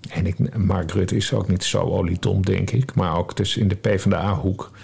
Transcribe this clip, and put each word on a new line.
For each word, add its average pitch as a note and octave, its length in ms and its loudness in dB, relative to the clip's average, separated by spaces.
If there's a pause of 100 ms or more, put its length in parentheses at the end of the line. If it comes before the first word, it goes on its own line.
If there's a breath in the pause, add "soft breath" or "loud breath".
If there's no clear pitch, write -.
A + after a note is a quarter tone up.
En F2 160 -2
ik, - 320 -2
Mark F#2 340 0
Rutte G2 240 0
is - 180 -2
ook G2+ 140 0
niet F2+ 160 0
zo - 160 0
oliedom, F#2 680 0
denk F#2+ 260 0
ik. B2+ 240 0
Maar F2 220 2
ook - 200 -2
dus G2 200 0
in A2 100 4
de G2 80 2
P G2 260 0
Van G2 100 2
de F#2 60 2
A-hoek, F#2 540 -2 (120)